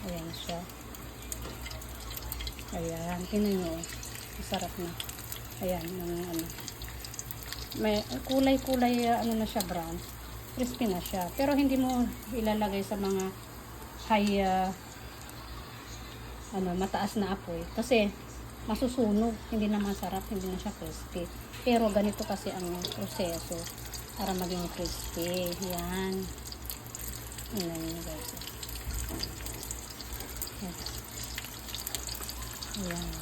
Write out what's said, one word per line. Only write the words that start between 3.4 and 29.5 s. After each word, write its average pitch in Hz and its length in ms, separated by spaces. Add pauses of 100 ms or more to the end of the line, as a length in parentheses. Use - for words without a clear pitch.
nyo. 165 160 (640)
Masarap 180 400
na. 170 120 (760)
Ayan. 175 160
Yung 175 480
ano. 165 140 (1400)
May 214 160 (240)
kulay-kulay, 262 880
uh, 226 80
ano 226 160
na 220 80
siya, 208 240
brown. 170 320 (560)
Crispy 247 320
na 180 160
siya. 180 320
Pero 277 240
hindi 269 160
mo 254 320 (240)
ilalagay 214 560
sa 214 80
mga 190 400 (720)
high, 202 400
uh, 185 240 (1800)
ano, 185 240
mataas 196 400
na 190 160
apoy. 170 240 (160)
Kasi 220 380 (560)
masusunog. 220 640 (160)
Hindi 214 180
na 208 140
masarap. 190 480
Hindi 190 240
na 196 80
siya 208 160
crispy. 170 480 (400)
Pero 226 240
ganito 202 340
kasi 196 300
ang 180 160 (240)
proseso 175 640 (560)
para 190 240
maging 180 260 (140)
crispy. 175 720 (240)
Yan. 190 480 (1300)
Tingnan 170 300
nyo, 165 240
guys. - 240 (4000)